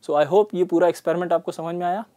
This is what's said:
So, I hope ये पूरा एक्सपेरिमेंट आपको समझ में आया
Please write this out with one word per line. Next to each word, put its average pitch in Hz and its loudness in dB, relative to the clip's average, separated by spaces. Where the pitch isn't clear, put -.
So, 156 -4
I 147 4
hope 208 2
ये 180 2
पूरा 170 2
एक्सपेरिमेंट 170 -2
आपको 170 -2
समझ 165 -8
में 175 -4
आया 196 -4